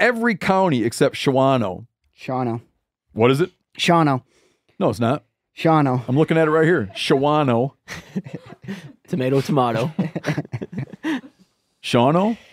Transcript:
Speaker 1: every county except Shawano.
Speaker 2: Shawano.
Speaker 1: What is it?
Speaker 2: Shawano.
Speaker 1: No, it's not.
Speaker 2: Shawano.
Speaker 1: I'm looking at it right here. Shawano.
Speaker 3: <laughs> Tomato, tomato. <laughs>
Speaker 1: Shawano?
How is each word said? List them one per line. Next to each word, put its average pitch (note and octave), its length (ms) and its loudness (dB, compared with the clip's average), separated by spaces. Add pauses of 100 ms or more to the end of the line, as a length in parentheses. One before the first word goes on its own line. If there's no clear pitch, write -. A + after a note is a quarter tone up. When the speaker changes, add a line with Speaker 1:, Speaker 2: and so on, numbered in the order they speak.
Speaker 1:
every A#3 340 0
county F#3 480 0
except A#2+ 320 0
Shawano. B2+ 720 0 (320)
Speaker 2:
Shawano. B2 420 -6 (520)
Speaker 1:
What A#2 180 4
is C3+ 100 2
it? F3+ 120 -2 (260)
Speaker 2:
Shawano. D#3 460 2 (560)
Speaker 1:
No, E3 100 0
it's G#2 80 -6
not. A2+ 260 -2 (320)
Speaker 2:
Shawano. C#3+ 520 2
Speaker 1:
I'm B2+ 100 0
looking D#3+ 180 2
at D#3+ 120 4
it - 20 0
right D#3+ 160 4
here. C#3+ 300 0
Shawano. C#3+ 760 0 (680)
Speaker 3:
<laughs> - 680 -18
Tomato, C3+ 320 0
tomato. B2+ 540 0
<laughs> - 60 -6 (1800)
Speaker 1:
Shawano? E3+ 540 2 (160)